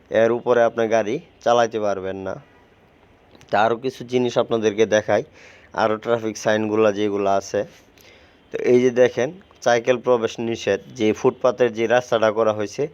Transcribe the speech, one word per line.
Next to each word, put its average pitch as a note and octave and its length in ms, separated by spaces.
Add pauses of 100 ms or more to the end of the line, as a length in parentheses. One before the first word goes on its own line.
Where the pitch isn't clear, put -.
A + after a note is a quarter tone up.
(100)
এর A2+ 280
উপরে A#2+ 300
আপনার A#2 260
গাড়ি A2 220 (280)
চালাইতে A#2 420
পারবেন F#2+ 300 (100)
না। F#2 80 (1160)
তা - 140
আরও A#2 200
কিছু C3 160 (120)
জিনিস B2 300
আপনাদেরকে A2 420 (120)
দেখাই, G#2+ 260 (600)
আরও A2 120 (100)
ট্রাফিক A2+ 300 (100)
সাইনগুলো G#2+ 440 (100)
যেগুলো G2+ 320 (100)
আছে। G2+ 220 (920)
তো - 40 (140)
এই B2 120
যে B2+ 60 (120)
দেখেন B2 260 (360)
সাইকেল A#2+ 320 (100)
প্রবেশ A#2 260 (160)
নিষেধ, G#2 320 (180)
যে G#2+ 140
ফুটপাতের B2 600
যে A2+ 140
রাস্তাটা A2+ 420 (100)
করা A2 200
হয়েছে G#2+ 240 (120)